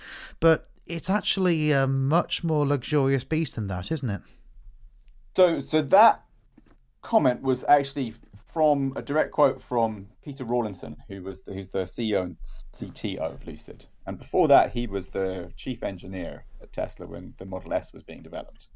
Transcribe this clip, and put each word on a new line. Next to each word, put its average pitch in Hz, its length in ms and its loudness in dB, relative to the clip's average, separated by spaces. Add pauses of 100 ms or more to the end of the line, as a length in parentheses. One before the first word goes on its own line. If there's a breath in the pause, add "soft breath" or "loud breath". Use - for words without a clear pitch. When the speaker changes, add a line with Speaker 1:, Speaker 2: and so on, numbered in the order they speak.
(380 loud breath)
Speaker 1:
but - 320 2 (160)
it's 165 240 -4
actually 180 600 2
a 139 160 4
much 135 560 0
more 151 240 2
luxurious 139 560 2
beast 160 340 -2
than 107 100 -2
that, 90 260 -2
isn't 131 160 -2
it? 101 140 -2 (1120 soft breath)
Speaker 2:
So, 170 240 6
so 151 220 2
that 190 420 6 (800)
comment 131 400 4
was 131 220 0
actually 139 500 2 (200)
from 143 640 0
a 123 60 -4
direct 143 300 0
quote 135 280 4
from 110 460 0 (180)
Peter 135 220 -8
Rawlinson, 104 500 -4 (100)
who 98 160 -10
was 95 200 -8
the, - 100 -12
who's 95 160 -6
the 95 160 -2
C 113 240 -4
E 104 80 2
O 92 60 2
and 87 200 -6
C - 460 -10
T 98 300 -6
O - 80 -4
of - 200 -10
Lucid. - 380 -14 (220)
And 98 100 -8
before 170 320 2
that, 135 240 6
he 120 140 0
was 98 240 -4
the 92 460 -4
chief - 260 -8
engineer 92 640 -8 (160)
at - 100 -18
Tesla 92 340 -8
when 92 300 -12
the 98 80 -12
Model 90 300 -6
S - 180 -4
was - 100 -16
being 80 200 -14
developed. - 520 -12